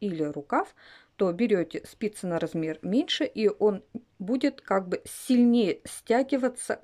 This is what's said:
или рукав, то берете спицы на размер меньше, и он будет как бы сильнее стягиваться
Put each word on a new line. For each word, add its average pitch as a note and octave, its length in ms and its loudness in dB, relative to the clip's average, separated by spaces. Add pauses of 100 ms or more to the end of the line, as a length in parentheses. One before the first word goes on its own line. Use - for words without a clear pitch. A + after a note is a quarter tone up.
или F3 220 -4
рукав, D3+ 520 -4 (420)
то F#3+ 160 2
берете F#3+ 520 0
спицы - 420 -8
на E3+ 120 -2
размер D#3+ 440 -4
меньше, B3+ 420 0
и G#3+ 240 0
он G3+ 360 0 (340)
будет C4 440 -2
как F#3+ 260 -2
бы F3+ 160 -4
сильнее A#3+ 800 2
стягиваться B3+ 1000 -2